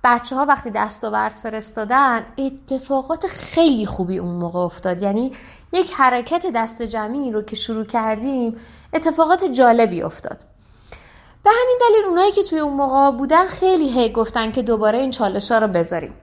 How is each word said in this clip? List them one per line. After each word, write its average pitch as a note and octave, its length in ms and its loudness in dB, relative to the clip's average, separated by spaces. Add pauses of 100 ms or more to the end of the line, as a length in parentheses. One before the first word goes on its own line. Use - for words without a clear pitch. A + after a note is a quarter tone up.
بچه A#3+ 320 0
ها C#4 100 0
وقتی C#4 240 0
دستاورد G#3+ 640 -4
فرستادن، A3+ 920 -2 (120)
اتفاقات C4+ 880 -6
خیلی C#4+ 600 2
خوبی F#3 320 -4
اون F3 160 -6
موقع F3 240 -4
افتاد. F3+ 440 -4
یعنی A3 300 -2 (400)
یک F4+ 200 0
حرکت C4 640 0
دست A3+ 280 -4
جمعی A#3 480 -6
رو G#3+ 120 -4
که G#3+ 140 -10
شروع A3 280 -6
کردیم، A3+ 720 -2 (360)
اتفاقات D#4+ 520 2
جالبی A#3 580 4
افتاد. - 420 -12 (1000)
به G4+ 60 6
همین B4 300 4
دلیل A4 240 6
اونایی F4+ 280 2
که G4+ 100 0
توی E4 160 -2
اون D4 140 -2
موقع C#4 460 4
بودن D#4 280 4
خیلی F4+ 420 2
هی A#3+ 240 2
گفتن A3+ 400 -2
که B3 100 -2
دوباره A3 360 2
این C4 120 0
چالش G3+ 420 -2
ها A3+ 60 4
رو A3 100 2
بذاریم. E3+ 540 -2